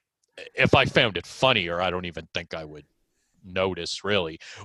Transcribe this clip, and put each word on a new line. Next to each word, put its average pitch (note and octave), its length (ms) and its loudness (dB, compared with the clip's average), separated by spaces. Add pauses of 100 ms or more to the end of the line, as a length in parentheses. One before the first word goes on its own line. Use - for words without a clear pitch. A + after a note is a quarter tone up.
(540)
if B2+ 200 4
I C3+ 120 6
found A#2 300 2
it - 100 -8
funnier, F2+ 540 2
I F#2 100 2
don't F2+ 160 -4
even E2 280 -10
think E2+ 200 -8
I D#2+ 100 -8
would D2+ 200 -16 (600)
notice, F#2 600 -4
really. F#2 360 0 (240)